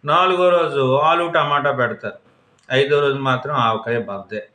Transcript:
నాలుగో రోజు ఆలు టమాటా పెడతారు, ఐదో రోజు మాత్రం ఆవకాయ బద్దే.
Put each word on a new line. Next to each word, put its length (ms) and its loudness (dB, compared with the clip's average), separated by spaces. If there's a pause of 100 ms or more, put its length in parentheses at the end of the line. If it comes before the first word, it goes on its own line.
నాలుగో 420 2
రోజు 480 2
ఆలు 340 2
టమాటా 400 0
పెడతారు, 460 -4 (540)
ఐదో 280 2
రోజు 180 0
మాత్రం 380 -2
ఆవకాయ 480 0
బద్దే. 520 -10